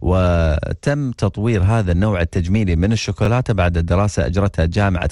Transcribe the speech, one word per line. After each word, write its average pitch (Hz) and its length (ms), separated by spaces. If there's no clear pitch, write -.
وتم 90 1120
تطوير 104 520
هذا 101 280
النوع 92 300
التجميلي 90 540
من 90 160
الشوكولاتة 113 640
بعد 87 240
دراسة 87 480
أجرتها 90 400
جامعة 90 460